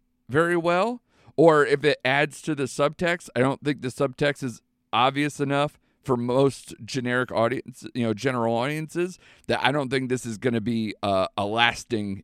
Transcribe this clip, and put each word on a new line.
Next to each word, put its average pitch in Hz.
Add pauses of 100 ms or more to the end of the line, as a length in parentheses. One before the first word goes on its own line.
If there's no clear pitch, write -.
(300)
very 170
well. 180 (340)
Or 156
if 139
it 143
adds 143
to 160
the 139
subtext, 165
I 117
don't 131
think 139
the 127
subtext 143
is 120 (300)
obvious 139
enough 143 (240)
for 127
most 127
generic 123
audience, 117
you 123
know, 110
general 117
audiences, 156 (300)
that 117
I 127
don't 139
think 131
this 123
is 113
gonna 117
be 110
a, 95
a 101
lasting 107